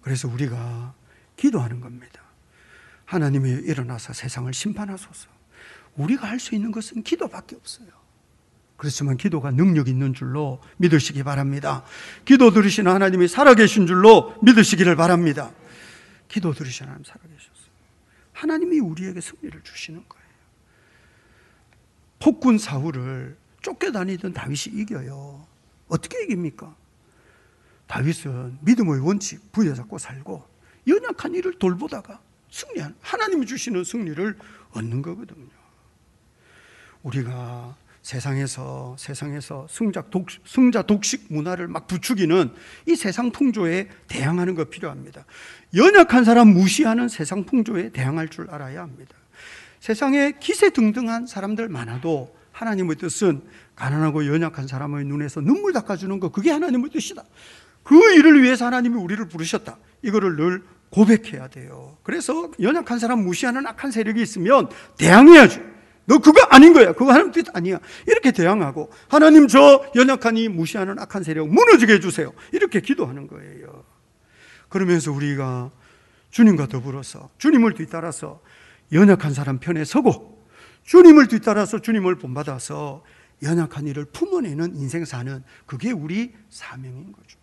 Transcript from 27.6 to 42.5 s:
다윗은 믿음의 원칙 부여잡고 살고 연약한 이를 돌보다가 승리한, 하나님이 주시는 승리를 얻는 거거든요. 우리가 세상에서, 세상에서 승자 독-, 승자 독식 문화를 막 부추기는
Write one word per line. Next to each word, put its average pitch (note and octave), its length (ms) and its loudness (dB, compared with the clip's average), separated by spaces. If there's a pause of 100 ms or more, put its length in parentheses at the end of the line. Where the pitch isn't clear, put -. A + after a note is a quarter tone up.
다윗은 C3 720 -10
믿음의 E3+ 400 -2
원칙 G3 520 -8
부여잡고 D3+ 460 -6
살고 - 480 -18 (400)
연약한 F#4 480 -6
이를 F4+ 240 -10
돌보다가 G3+ 600 -8 (300)
승리한, F4 500 -16
하나님이 F#4+ 460 -6
주시는 G#3 380 -8
승리를 G3 520 -10 (360)
얻는 A#2 300 -10
거거든요. E3+ 460 -18 (1500)
우리가 B2 720 -12 (280)
세상에서, C3 960 -10
세상에서 C#3+ 720 -16
승자 G3+ 420 -8
독-, F#3 180 -8 (180)
승자 B3 360 0
독식 - 500 -4
문화를 E3+ 360 -8
막 - 180 -12
부추기는 F3+ 640 -2 (340)